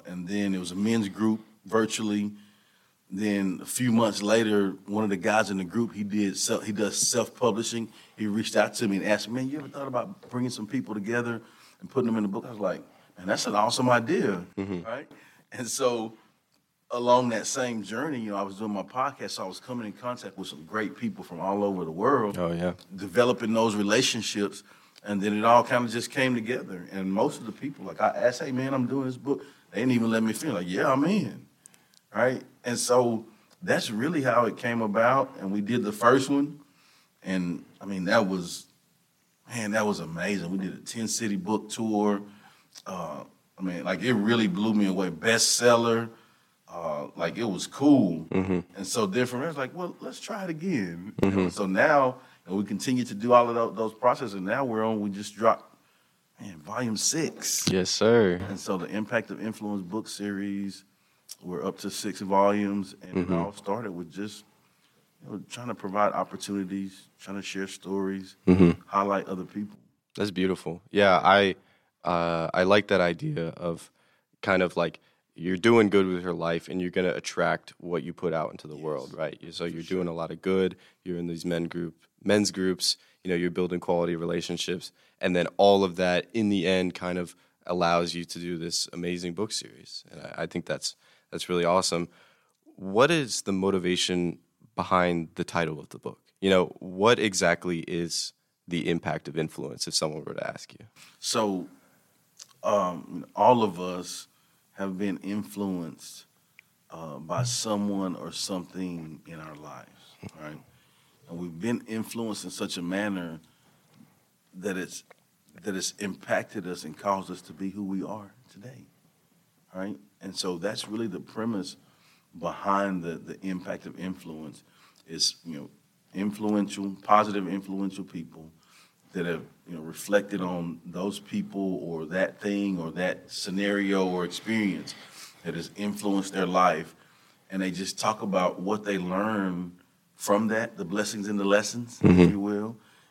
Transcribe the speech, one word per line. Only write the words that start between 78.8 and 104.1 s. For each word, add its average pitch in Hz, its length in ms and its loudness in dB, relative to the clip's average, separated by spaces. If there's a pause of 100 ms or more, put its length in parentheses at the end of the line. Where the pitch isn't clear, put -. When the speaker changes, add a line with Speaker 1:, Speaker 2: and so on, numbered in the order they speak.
Speaker 2:
world, 69 340 -6
right? 78 240 -6
You, 85 120 -16
so 85 140 -6
Speaker 1:
For 87 60 -4
Speaker 2:
you're 82 120 -8
Speaker 1:
sure. 92 140 -2
Speaker 2:
doing 87 100 0
a 82 40 -4
lot 82 200 -6
of 80 100 -12
good. 95 320 2 (300)
You're 90 120 -6
in 87 120 -4
these 82 160 -8
men 85 240 0
group, 85 260 -6 (300)
men's 101 260 4
groups, 92 460 0 (260)
you 92 80 -4
know, 87 60 2
you're 87 160 0
building 90 260 0
quality 85 380 2
relationships. 85 720 -4 (300)
And 92 160 2
then 87 100 4 (100)
all 98 280 8
of 87 100 0
that 90 400 2
in 110 140 2
the 95 180 2
end 92 300 2
kind 90 220 -4
of 87 180 -8 (300)
allows 85 500 2
you 85 80 -6
to 82 160 -12
do 87 180 -6
this 82 340 -4
amazing 87 420 -4
book 107 180 -4
series. - 580 -10
And - 100 -16
I, - 220 -10
I 82 40 -4
think 85 200 -6
that's, - 300 -4 (340)
that's - 180 -8
really 87 160 2
awesome. 87 440 2 (640)
What 110 380 4
is 143 300 -2
the 101 100 -2
motivation 90 880 0 (340)
behind 87 600 2
the 87 80 -4
title 80 340 -2
of - 120 -18
the - 100 -16
book? - 180 -12 (220)
You 95 100 2
know, 92 160 6 (140)
what 95 400 4
exactly 90 640 0
is 85 460 -4 (340)
the - 240 -2
impact 80 380 -2
of 73 100 -6
influence, 69 480 -6
if 82 80 -8
someone 78 300 -2
were - 100 -10
to - 160 -8
ask - 220 -16
you? - 140 -20 (340)
Speaker 1:
So, 101 480 0 (920)
um, 92 640 0 (120)
all 117 260 8
of 90 180 0
us 90 460 -8 (480)